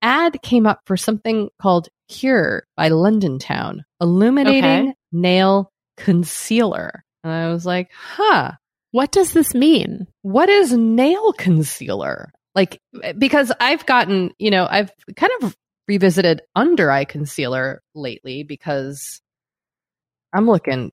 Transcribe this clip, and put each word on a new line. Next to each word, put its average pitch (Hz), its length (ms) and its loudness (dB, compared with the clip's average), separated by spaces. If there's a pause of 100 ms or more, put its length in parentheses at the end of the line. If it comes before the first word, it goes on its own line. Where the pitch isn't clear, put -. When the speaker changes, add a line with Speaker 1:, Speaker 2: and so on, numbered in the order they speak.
Speaker 1:
ad 285 400 0
came 240 240 2
up 214 200 0
for 190 120 -2
something 220 520 -4 (120)
called 175 280 0 (180)
Cure 233 560 -2 (140)
by 160 120 0
London 170 500 2
Town, - 440 -8 (180)
illuminating 262 640 2
Speaker 2:
Okay. 269 300 2 (180)
Speaker 1:
nail 185 600 2 (260)
concealer. 190 1040 -2 (200)
And 160 100 -8
I 165 180 -4
was 170 140 -6
like, 180 280 -4
"Huh. 359 580 0 (400)
Speaker 2:
What 262 200 0
does 381 220 2
this 320 200 2
mean?" 262 540 2 (160)
Speaker 1:
What 247 260 2
is 403 240 4
nail 254 600 2
concealer? 110 1000 -2 (240)
Like, 190 240 0 (380)
because 269 420 2
I've 277 260 -2
gotten, 196 540 0
you 214 120 0
know, 185 180 2
I've 202 220 -2 (240)
kind 403 160 0 (100)
of 214 140 -6 (320)
revisited 185 540 2 (140)
under 226 360 2
eye 139 140 0
concealer 135 760 -6 (140)
lately 131 480 -12
because 143 800 -10 (1120)
I'm 202 140 0
looking, 139 460 -2